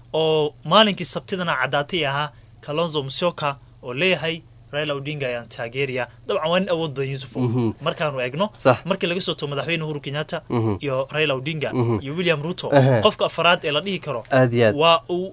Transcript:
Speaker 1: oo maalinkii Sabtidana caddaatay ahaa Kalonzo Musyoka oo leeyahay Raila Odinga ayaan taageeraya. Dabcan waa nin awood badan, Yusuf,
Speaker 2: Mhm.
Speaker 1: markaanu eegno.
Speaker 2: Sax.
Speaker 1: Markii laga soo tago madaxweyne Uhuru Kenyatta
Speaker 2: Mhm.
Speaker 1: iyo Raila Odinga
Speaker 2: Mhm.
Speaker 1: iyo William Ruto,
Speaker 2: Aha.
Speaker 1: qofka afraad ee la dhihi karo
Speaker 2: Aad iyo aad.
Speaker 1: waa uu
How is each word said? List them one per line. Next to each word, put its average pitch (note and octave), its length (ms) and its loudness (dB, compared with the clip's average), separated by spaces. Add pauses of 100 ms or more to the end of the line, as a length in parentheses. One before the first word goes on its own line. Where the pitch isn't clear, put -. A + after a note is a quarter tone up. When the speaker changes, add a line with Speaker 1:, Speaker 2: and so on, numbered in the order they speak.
(120)
Speaker 1:
oo D#3 420 2 (100)
maalinkii F#3+ 420 4
Sabtidana F3 560 -2
caddaatay D3 440 0
ahaa C#3+ 240 -2 (300)
Kalonzo D3+ 420 -2
Musyoka C#3+ 540 -2 (260)
oo B2 120 -10
leeyahay E3 480 -2 (300)
Raila D3 220 -4
Odinga C#3 320 -6
ayaan A#2+ 220 -6
taageeraya. B2 600 -4 (180)
Dabcan D#3+ 240 -2
waa F3+ 100 4
nin F#3+ 80 -4
awood D#3+ 240 -2
badan, C3+ 180 -4
Yusuf, C3 260 -10
Speaker 2:
Mhm. A#2+ 340 0 (100)
Speaker 1:
markaanu D3+ 400 -4
eegno. C#3 380 -2
Speaker 2:
Sax. - 260 6
Speaker 1:
Markii F3+ 240 -2
laga F3 120 -2
soo F3 140 -2
tago C#3+ 200 -8
madaxweyne D#3+ 300 -4
Uhuru D3+ 160 -6
Kenyatta D3+ 500 -6
Speaker 2:
Mhm. A2+ 300 0
Speaker 1:
iyo C3+ 300 -2
Raila D3+ 240 0
Odinga C3+ 380 -4
Speaker 2:
Mhm. A#2 300 2
Speaker 1:
iyo C#3 120 -8
William E3 280 0
Ruto, E3 300 -6
Speaker 2:
Aha. C3 280 6
Speaker 1:
qofka G3+ 260 2
afraad E3+ 380 2
ee D#3 80 0
la D3 80 0
dhihi F#3 180 -4
karo B2 340 -6
Speaker 2:
Aad C3 200 4
iyo A#2+ 160 6
aad. G#2 80 4
Speaker 1:
waa E3 320 6
uu F#3 240 -4